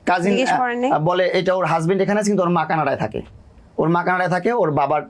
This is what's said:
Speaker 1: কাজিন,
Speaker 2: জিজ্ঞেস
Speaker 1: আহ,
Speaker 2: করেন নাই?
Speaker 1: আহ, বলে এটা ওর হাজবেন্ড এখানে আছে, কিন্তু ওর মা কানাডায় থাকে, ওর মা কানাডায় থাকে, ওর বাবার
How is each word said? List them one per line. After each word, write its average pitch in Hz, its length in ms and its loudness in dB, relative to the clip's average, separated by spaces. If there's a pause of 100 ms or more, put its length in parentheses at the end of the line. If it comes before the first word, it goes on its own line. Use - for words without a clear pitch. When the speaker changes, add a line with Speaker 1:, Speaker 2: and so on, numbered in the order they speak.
Speaker 1:
কাজিন, 180 240 2
Speaker 2:
জিজ্ঞেস 247 200 2
Speaker 1:
আহ, - 80 0
Speaker 2:
করেন 240 200 -2
নাই? 254 120 0
Speaker 1:
আহ, 151 80 2
বলে 180 280 2
এটা 180 280 0
ওর 185 100 0
হাজবেন্ড 165 380 0
এখানে 202 180 0
আছে, 208 100 -2
কিন্তু 196 120 2
ওর 175 80 0
মা 165 140 0
কানাডায় 151 320 -2
থাকে, - 260 -6 (560)
ওর 160 100 0
মা 175 160 2
কানাডায় 180 240 0
থাকে, 180 240 0
ওর 196 180 0
বাবার 143 400 0